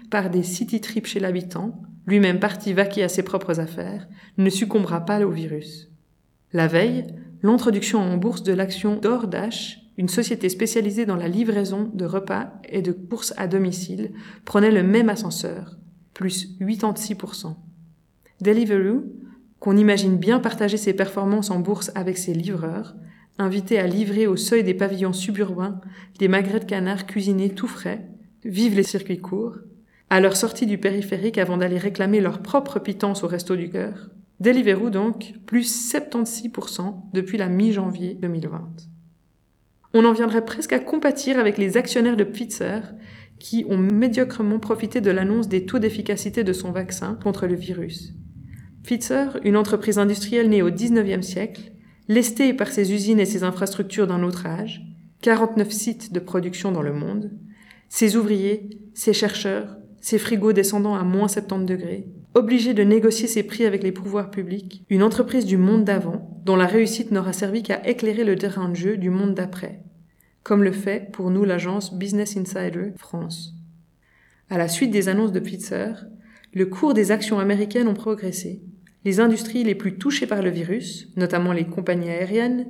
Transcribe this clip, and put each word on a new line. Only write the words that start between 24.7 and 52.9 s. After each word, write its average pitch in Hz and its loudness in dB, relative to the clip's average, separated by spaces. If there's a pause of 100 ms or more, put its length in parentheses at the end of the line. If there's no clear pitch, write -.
pavillons 190 0
suburbains 190 -4 (380)
des 190 4
magrets 196 2
de - -10
canard 190 -2
cuisinés 196 0
tout 196 -4
frais, - -8 (380)
vive 208 2
les 196 4
circuits 185 -4
courts, 226 -6 (520)
à 190 6
leur 190 4
sortie 190 0
du 208 0
périphérique 196 -2
avant 180 0
d'aller 180 0
réclamer 196 2
leur 175 0
propre 277 0
pitance 196 -4
au - -4
Resto 180 -2
du 170 -4
Cœur. 196 -8 (300)
Deliveroo 220 4
donc, 214 -2 (120)
plus 233 2
septante-six 247 -4
pour - -8
cent 185 -8
depuis 190 -2
la 185 0
mi-janvier 196 0
deux 180 -4
mille 165 -4
vingt. 165 -12 (1080)
On 226 8
en 233 6
viendrait 220 0
presque - -6
à 254 2
compatir 277 0
avec 208 2
les 196 0
actionnaires 240 2
de 208 2
Pfizer, 214 -6 (440)
qui - -2
ont 196 2
médiocrement 220 2
profité 220 -2
de 202 4
l'annonce 196 2
des 185 0
taux 254 0
d'efficacité 214 -2
de 185 2
son 185 -4
vaccin 185 -6
contre 196 -2
le 180 0
virus. 170 -8 (680)
Pfizer, 262 -2
une 208 4
entreprise 214 2
industrielle 208 2
née 208 6
au 214 4
dix-neuvième 208 2
siècle, - -8 (340)
lestée 247 4
par 254 -2
ses 196 0